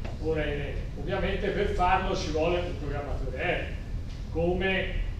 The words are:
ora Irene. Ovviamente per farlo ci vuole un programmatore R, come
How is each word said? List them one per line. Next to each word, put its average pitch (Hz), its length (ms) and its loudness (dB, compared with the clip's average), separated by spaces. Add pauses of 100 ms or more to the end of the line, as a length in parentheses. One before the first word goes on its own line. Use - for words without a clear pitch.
(220)
ora 156 220 0
Irene. 147 440 -2 (120)
Ovviamente 190 480 0
per 196 220 2
farlo 185 440 4
ci 156 180 0
vuole 170 280 2
un 175 180 -2
programmatore - 600 -2
R, - 960 -4
come 185 600 2 (260)